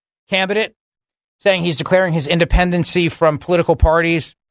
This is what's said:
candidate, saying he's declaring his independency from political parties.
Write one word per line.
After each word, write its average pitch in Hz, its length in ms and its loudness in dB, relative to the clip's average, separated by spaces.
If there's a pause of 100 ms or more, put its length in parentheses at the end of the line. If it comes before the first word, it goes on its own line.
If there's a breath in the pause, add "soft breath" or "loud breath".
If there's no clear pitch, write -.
(300)
candidate, 196 440 -4 (640)
saying 190 220 0
he's 170 140 -2
declaring 180 380 0
his 160 120 -2
independency 175 840 0
from 156 280 0
political 170 380 0
parties. 165 580 0 (160)